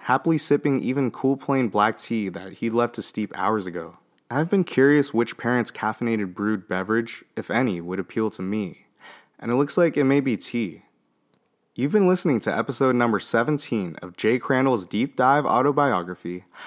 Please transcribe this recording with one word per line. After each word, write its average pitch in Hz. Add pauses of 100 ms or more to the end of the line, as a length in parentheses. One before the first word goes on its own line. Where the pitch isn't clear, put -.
happily 151
sipping 147
even 131
cool 135
plain 135
black 107
tea 107
that 92
he'd 110
left 117
to 110
steep -
hours 98
ago. 82 (320)
I've 151
been 196
curious 143
which 117
parent's 120
caffeinated 107
brewed 104
beverage, 107 (120)
if -
any, 104
would 92
appeal 110
to -
me. 98 (540)
And 117
it 123
looks 143
like 170
it 139
may 139
be 131
tea. 101 (880)
You've 139
been 196
listening 180
to 82
episode 127
number 117
seventeen 120
of 92
Jay 117
Crandall's 127
deep 113
dive 135
autobiography, 104 (220)